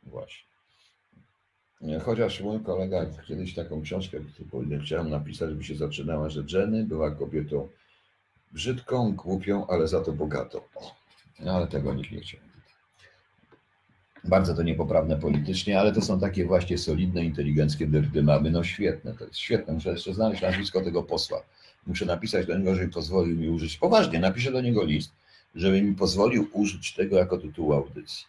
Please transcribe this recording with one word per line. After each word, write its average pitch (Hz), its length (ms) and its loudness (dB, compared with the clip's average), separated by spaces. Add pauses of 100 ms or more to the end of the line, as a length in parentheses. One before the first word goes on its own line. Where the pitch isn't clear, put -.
Właśnie. - 440 -16 (1500)
Chociaż 117 400 0
mój 107 220 -4
kolega 92 420 -2 (220)
kiedyś 92 280 -8
taką 78 260 -6
książkę, 92 360 -6 (300)
którą 73 380 -4
chciałem 80 240 -2
napisać, 76 440 -4
by 73 100 -8
się 76 120 -8
zaczynała, 76 540 -4
że 73 140 -6 (100)
Jenny 107 300 2
była 78 280 -2
kobietą 73 580 -4 (840)
brzydką, 120 640 -2
głupią, 95 520 -2
ale 85 200 2
za 87 140 2
to 80 100 -2
bogatą. 73 480 -4 (160)
O. - 200 -16 (440)
No 85 120 -4
ale 90 160 2
tego 71 260 -2
nikt - 180 -6
nie - 80 -8
chciał. - 200 -16 (1800)
Bardzo 92 320 4
to 85 80 0
niepoprawne 78 560 2
politycznie, 80 600 0
ale 104 120 6
to 104 100 2
są 95 180 0
takie 92 260 0
właśnie 90 320 2
solidne, 85 480 0
inteligenckie 73 640 2
dyrdymaby. 73 640 4
No 87 120 2
świetne, - 500 -4
to - 120 -14
jest - 120 -14
świetne. - 360 -2
Muszę 80 160 -4
jeszcze - 240 -6
znaleźć 107 280 0
nazwisko 92 400 0
tego 87 220 -2
posła. - 400 -4 (440)
Muszę 90 180 -2
napisać 90 400 0
do 87 120 -2
niego, 95 180 2
żeby 92 140 0
pozwolił 85 480 0
mi 80 120 -2
użyć. 80 280 -2
Poważnie, 214 420 4
napiszę 131 320 0
do 127 100 0
niego 117 220 2
list, 76 280 0 (440)
żeby 95 260 4
mi 101 140 4
pozwolił 101 580 4
użyć 98 400 0
tego 98 240 2
jako 90 200 4
tytułu 78 360 0
audycji. - 560 -4